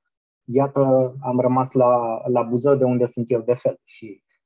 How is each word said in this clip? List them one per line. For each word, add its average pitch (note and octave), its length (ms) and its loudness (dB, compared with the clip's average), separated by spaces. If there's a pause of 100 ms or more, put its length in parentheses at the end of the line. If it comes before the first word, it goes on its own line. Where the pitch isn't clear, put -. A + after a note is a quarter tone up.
(440)
iată, C3 760 2
am B2 200 -2
rămas B2+ 320 0
la, A#2+ 560 2
la A#2+ 140 0
Buzău, B2 340 0
de C3 80 0
unde B2 220 2
sunt A#2 240 -8
eu A#2+ 100 0
de A#2+ 140 -2
fel. - 300 -4
Și, - 380 -20 (240)